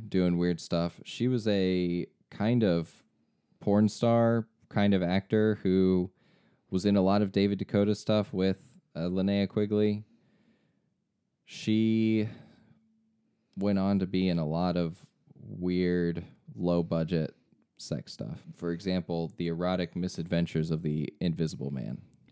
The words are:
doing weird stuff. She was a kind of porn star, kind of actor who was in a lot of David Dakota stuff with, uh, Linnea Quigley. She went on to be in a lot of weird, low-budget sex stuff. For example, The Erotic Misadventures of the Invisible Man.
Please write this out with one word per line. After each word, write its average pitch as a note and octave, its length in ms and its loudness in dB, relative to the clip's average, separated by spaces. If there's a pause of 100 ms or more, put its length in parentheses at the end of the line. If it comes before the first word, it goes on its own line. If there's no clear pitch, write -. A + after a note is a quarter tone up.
doing F2+ 280 2
weird F2 220 0
stuff. E2+ 460 -4
She - 220 -4
was A#2 200 -2
a F2+ 580 0 (240)
kind A2+ 340 0
of E2+ 400 0 (560)
porn G#2 300 4
star, A#2 580 2 (220)
kind G2+ 240 2
of F#2 80 4
actor G#2 600 2
who F#2 480 4 (580)
was F#2 160 -2
in G2+ 100 4
a G2 60 4
lot G2 200 4
of G2 100 0
David G2+ 280 2
Dakota G2+ 360 2
stuff G#2+ 380 -2
with, F#2+ 260 0 (360)
uh, D#2+ 60 -6
Linnea F#2+ 460 0
Quigley. G#2 560 0 (1400)
She A2 840 0 (1300)
went G2 220 0
on G2 200 2
to F#2 80 -2
be F#2+ 200 0
in E2+ 120 2
a D#2 80 -2
lot F2 300 0
of E2+ 280 -4 (300)
weird, F2+ 880 -2 (300)
low-budget E2+ 800 -2 (420)
sex - 360 -10
stuff. G#1+ 260 -12 (160)
For E2+ 160 -6
example, E2+ 680 -4
The E2+ 100 -4
Erotic F2+ 480 -2
Misadventures E2+ 760 -2
of D#2+ 100 -2
the D#2 380 -4
Invisible D#2 520 -4
Man. A#1+ 300 -8 (300)